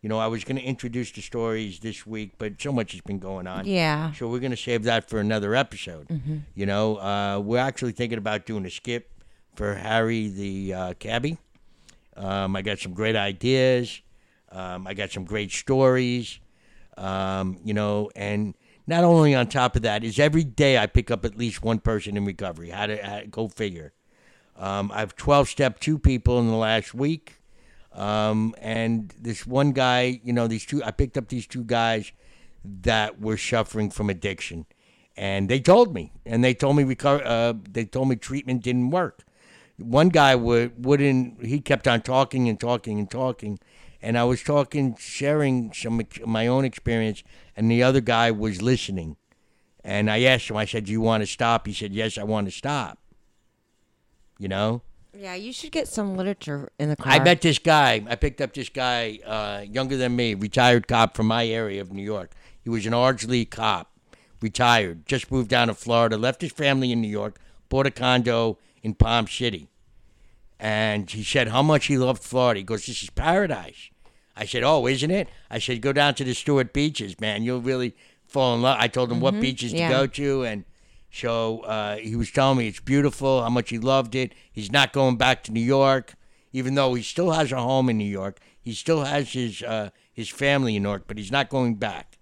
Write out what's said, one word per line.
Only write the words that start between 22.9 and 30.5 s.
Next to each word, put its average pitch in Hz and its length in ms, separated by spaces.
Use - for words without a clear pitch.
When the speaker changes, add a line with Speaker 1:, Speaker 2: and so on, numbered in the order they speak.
Speaker 1:
how, 101 260
go 113 180
figure. 92 460
Um, 98 360
I've 104 220
twelve-step 143 640
two 156 180
people 123 420
in 117 80
the 113 100
last 110 360
week. 147 460
Um, 107 680
and 113 600
this 117 280
one 139 240
guy, 127 520
you 120 100
know, 120 140
these 113 180